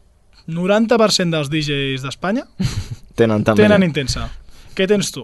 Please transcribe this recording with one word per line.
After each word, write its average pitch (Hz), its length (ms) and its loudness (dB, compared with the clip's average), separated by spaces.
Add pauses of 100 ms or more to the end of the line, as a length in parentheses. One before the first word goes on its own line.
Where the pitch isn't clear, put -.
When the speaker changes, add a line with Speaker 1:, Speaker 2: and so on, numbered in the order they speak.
(480)
Speaker 1:
noranta 202 540 2
per 214 100 4
cent 175 220 0
dels 151 160 -2
D 156 160 -2
Js 139 400 -4
d'Espanya 190 400 -4 (360)
Speaker 2:
<laughs> - 360 -12
Tenen 110 260 2
també. 110 220 4
Speaker 1:
tenen 208 180 6
Intensa. 135 460 -4 (480)
Què 190 80 0
tens 202 260 0
tu? 131 120 -12